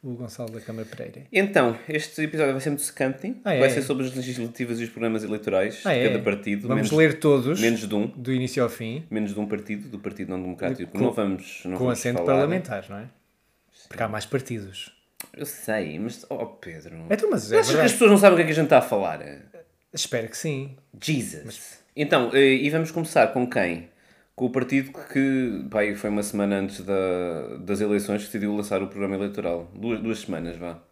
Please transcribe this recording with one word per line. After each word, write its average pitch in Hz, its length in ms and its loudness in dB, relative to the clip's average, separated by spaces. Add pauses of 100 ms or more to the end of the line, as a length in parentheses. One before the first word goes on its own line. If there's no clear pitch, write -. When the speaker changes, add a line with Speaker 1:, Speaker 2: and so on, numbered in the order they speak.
Speaker 1:
o 127 120 -8
Gonçalo 117 360 -10
da 110 100 -12
Câmara 113 280 -10
Pereira. - 420 -14
Speaker 2:
Então, 170 460 2 (100)
este 151 360 -6
episódio 156 300 0
vai 131 100 -2
ser 151 80 -2
muito 139 120 -4
secante. 139 600 -4
Speaker 1:
Ah, 208 60 -2
Speaker 2:
Vai 135 140 4
Speaker 1:
é? 135 40 8
Speaker 2:
ser 131 140 2
sobre 131 240 -2
as 127 80 -6
legislativas 120 680 -6
e 117 40 -4
os 117 60 -10
programas 110 320 -2
eleitorais 104 640 -2
Speaker 1:
Ah, 190 80 2
Speaker 2:
de 127 60 2
Speaker 1:
é? 135 100 4
Speaker 2:
cada 104 140 0
partido. 101 440 -2
Speaker 1:
Vamos 107 240 2
Speaker 2:
Menos, - 20 0
Speaker 1:
ler 156 280 6
todos, 139 400 4
Speaker 2:
menos 113 260 2
de 104 80 -4
um. 104 120 2
Speaker 1:
do 127 260 -6
início 127 300 0
ao 117 80 2
fim. 120 400 -8
Speaker 2:
Menos 107 240 -2
de 104 40 -4
um 107 80 -2
partido, 104 420 -6
do 113 100 -12
Partido 101 320 -8
Não 92 100 -4
Democrático. 92 520 -6
Speaker 1:
Com, - 60 -6
Speaker 2:
Não 120 140 2
vamos, 98 540 -2
não 92 60 -4
Speaker 1:
com 92 120 -4
Speaker 2:
vamos 123 140 2
Speaker 1:
assento 123 200 -2
Speaker 2:
falar. 85 80 0
Speaker 1:
parlamentar, 139 600 0
não 101 100 -12
é? 107 40 -14 (680)
Speaker 2:
Sim. - 160 -20
Speaker 1:
Porque - 140 -8
há 110 60 -2
mais 104 160 -6
partidos. 107 720 -8 (400)
Speaker 2:
Eu - 80 -10
sei, 85 540 -4
mas, 117 320 -6
oh - 160 -4
Pedro, 82 500 -16 (140)
Speaker 1:
Então, 427 180 2
mas - 240 -2
é - 40 6
Speaker 2:
achas 453 100 6
que - 60 2
Speaker 1:
verdade. - 140 6
Speaker 2:
as - 60 4
pessoas 226 180 8
não 202 80 10
sabem 196 140 12
o 175 40 8
que 170 60 6
é 156 40 4
que 156 60 0
a - 20 0
gente 160 100 4
está 143 140 8
a 120 40 8
falar? 87 380 -2 (720)
Speaker 1:
Espero 117 360 -4
que - 100 -12
sim. 139 360 -6 (240)
Speaker 2:
Jesus. 104 460 -2
Speaker 1:
Mas - 340 -18 (160)
Speaker 2:
Então, 143 380 2
eh, 135 220 8
e 143 160 2
vamos 160 200 0
começar 160 380 4
com 123 180 0
quem? 87 460 -2 (440)
Com 127 100 -2
o 117 40 2
partido 131 400 0 (220)
que, 131 580 0
pá, 107 100 0
aí 104 140 2
foi 104 160 -4
uma 104 140 0
semana 101 320 0
antes 98 240 -4
da, 90 800 -2
das 101 200 -4
eleições 104 420 0
que - 40 -12
decidiu 104 300 -4
lançar 101 260 -2
o 98 60 -4
programa 98 260 -4
eleitoral. 87 580 -4
Duas, 104 280 -4
duas 107 200 -4
semanas, 85 360 -8
vá. 85 360 -12